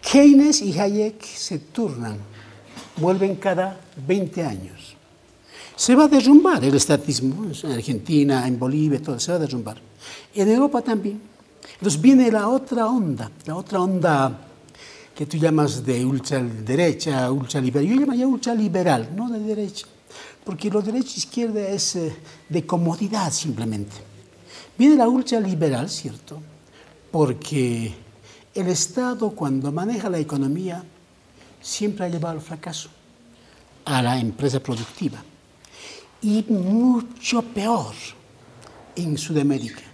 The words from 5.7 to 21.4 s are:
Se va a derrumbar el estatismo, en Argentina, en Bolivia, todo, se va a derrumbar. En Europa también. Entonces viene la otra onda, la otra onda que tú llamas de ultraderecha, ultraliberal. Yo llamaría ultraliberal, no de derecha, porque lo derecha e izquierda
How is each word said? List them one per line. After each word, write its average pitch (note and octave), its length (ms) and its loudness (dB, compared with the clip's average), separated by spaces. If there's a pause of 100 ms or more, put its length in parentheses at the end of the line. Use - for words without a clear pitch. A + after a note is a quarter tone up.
Se - 180 2
va D4 120 8
a - 20 6
derrumbar C#4+ 560 8
el C#3 100 4
estatismo, C#3+ 800 0
en D3 220 -8
Argentina, C3+ 760 0
en B2+ 100 0
Bolivia, C#3 440 0
todo, B2+ 180 -6
se E3+ 120 -4
va F3 60 0
a D#3+ 40 0
derrumbar. B2 360 -6 (560)
En G#3 160 2
Europa C4 320 2
también. G#3+ 400 -4 (520)
Entonces D#3 280 -2
viene B3+ 300 8
la G#3+ 160 0
otra A#3+ 400 0
onda, D#3 420 -2 (160)
la D#3+ 120 -8
otra F#3 240 -4
onda D#3+ 580 0 (760)
que D3 120 -8
tú D#3 120 -6
llamas D3 480 2
de B2+ 200 0
ultraderecha, B2+ 1200 -2
ultraliberal. C3+ 560 -2
Yo A#3+ 140 2
llamaría C4 260 0
ultraliberal, F#3 880 0
no A3+ 160 -6
de A3 100 -6
derecha, G#3+ 460 -6 (600)
porque G3 260 -6
lo G#3 100 0
derecha A#3 320 -4
e - 60 -12
izquierda A3+ 480 -4